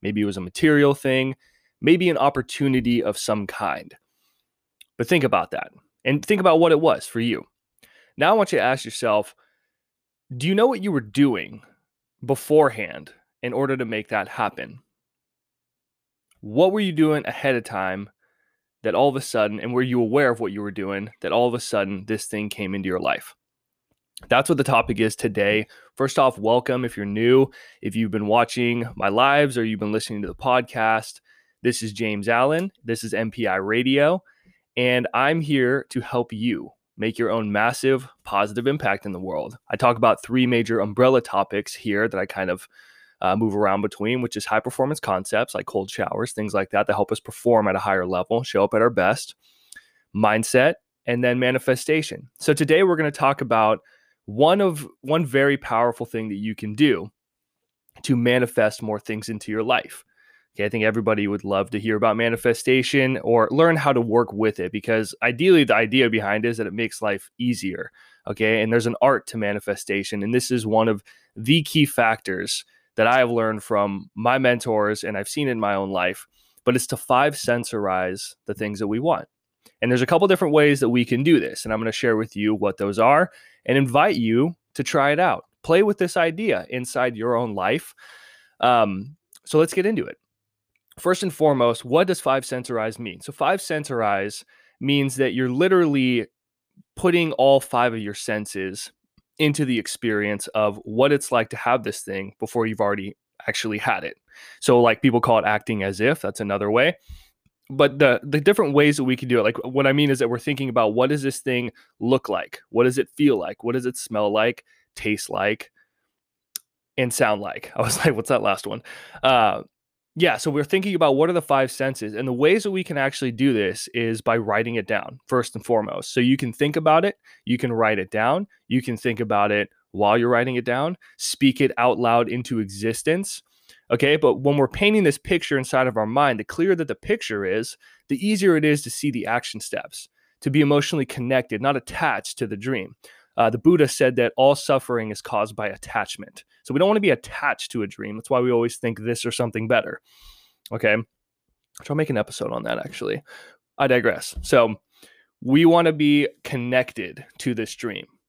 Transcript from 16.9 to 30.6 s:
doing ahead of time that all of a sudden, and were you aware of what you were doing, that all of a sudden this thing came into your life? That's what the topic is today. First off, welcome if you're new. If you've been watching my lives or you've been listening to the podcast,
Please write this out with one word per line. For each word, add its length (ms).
doing 340
ahead 300
of 80
time 460
that 140
all 120
of 80
a 60
sudden, 400
and 120
were 80
you 200
aware 280
of 120
what 100
you 100
were 100
doing, 380
that 100
all 160
of 60
a 80
sudden 440
this 200
thing 240
came 260
into 140
your 100
life? 340
That's 220
what 80
the 80
topic 340
is 160
today. 520
First 240
off, 180
welcome 460
if 140
you're 80
new. 420
If 140
you've 160
been 160
watching 560
my 100
lives 500
or 60
you've 160
been 140
listening 300
to 40
the 80
podcast, 840